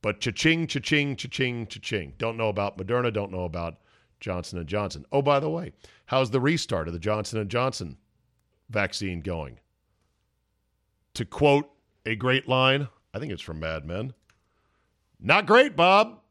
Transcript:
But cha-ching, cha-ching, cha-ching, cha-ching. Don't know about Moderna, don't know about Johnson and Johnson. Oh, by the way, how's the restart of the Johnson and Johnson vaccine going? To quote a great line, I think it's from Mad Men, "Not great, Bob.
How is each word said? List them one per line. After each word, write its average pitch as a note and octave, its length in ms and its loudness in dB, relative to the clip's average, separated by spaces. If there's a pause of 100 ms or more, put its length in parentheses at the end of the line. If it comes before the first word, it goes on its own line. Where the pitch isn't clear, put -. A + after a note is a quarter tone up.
But G#2 180 -2
cha-ching, D#3+ 460 2
cha-ching, C#3+ 500 0
cha-ching, B2 520 -4
cha-ching. F2+ 500 -6
Don't A2+ 180 -4
know A2 140 0
about G2+ 260 -2
Moderna, A#2+ 340 0
don't G2+ 220 -4
know F#2 120 -4
about E2+ 340 -6 (420)
Johnson F2+ 380 -6
and D#2+ 100 -8
Johnson. F2+ 420 -4
Oh, C#3 120 2
by C#3 180 4
the D#3 80 -4
way, E3+ 240 -6 (320)
how's B2+ 280 0
the B2+ 80 2
restart A#2+ 460 0
of E2+ 60 -6
the E2+ 80 -6
Johnson G#2+ 400 -2
and G#2 100 -4
Johnson A#2+ 460 -2 (720)
vaccine G2 540 -2
going? D#2 360 -8 (1600)
To A#2 100 -4
quote C#3+ 460 4 (340)
a C3 100 -2
great B2+ 320 0
line, C3 420 2 (260)
I - 40 -6
think C3 140 -6
it's E2 80 -8
from D#2+ 180 -10
Mad D#2+ 280 -6
Men, G#2+ 260 -6 (1040)
"Not F3 280 2
great, A#3+ 280 6
Bob. G3 460 6 (100)